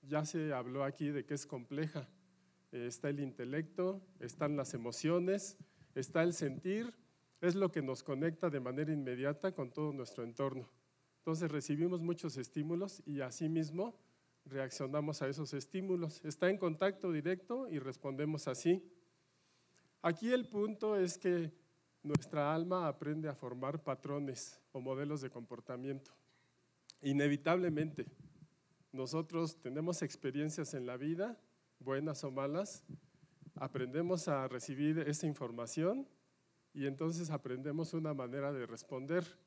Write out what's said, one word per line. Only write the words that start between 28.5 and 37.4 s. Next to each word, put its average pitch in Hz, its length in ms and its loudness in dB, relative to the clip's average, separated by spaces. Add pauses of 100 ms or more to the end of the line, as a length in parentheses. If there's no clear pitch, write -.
nosotros 160 680 -2
tenemos 156 400 -2
experiencias 147 720 -2
en 127 140 -2
la 123 100 -4
vida, 165 420 0 (400)
buenas 135 460 -2
o 139 60 -2
malas, 143 560 -2 (680)
aprendemos 147 760 0
a 135 200 4
recibir 143 520 2
esa 147 260 2
información 147 840 0 (640)
y 139 140 -2
entonces 160 420 0
aprendemos 143 640 -2